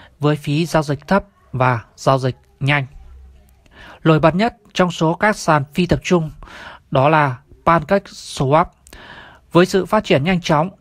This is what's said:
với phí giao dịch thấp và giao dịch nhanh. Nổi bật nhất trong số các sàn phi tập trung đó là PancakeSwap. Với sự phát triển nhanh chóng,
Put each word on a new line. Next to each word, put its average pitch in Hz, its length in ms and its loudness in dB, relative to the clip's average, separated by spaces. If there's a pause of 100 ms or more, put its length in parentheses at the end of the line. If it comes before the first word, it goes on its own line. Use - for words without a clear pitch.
(200)
với 147 160 0
phí 147 300 -4
giao 156 180 0
dịch 143 240 -8
thấp 196 160 0 (280)
và 127 280 0 (160)
giao 135 240 0
dịch 127 160 -4 (240)
nhanh. 139 260 0 (1160)
Nổi 156 160 4
bật 160 160 4
nhất 226 220 -2 (160)
trong 180 180 0
số 165 220 -2
các 208 220 0
sàn 151 280 0 (100)
phi 175 120 -2
tập 147 180 0
trung 160 280 -2 (600)
đó 135 180 2
là 147 280 0 (280)
PancakeSwap. 165 1000 0 (840)
Với 175 140 4
sự 185 200 -2
phát 214 180 0
triển 147 200 0
nhanh 175 180 -2
chóng, 165 280 0 (120)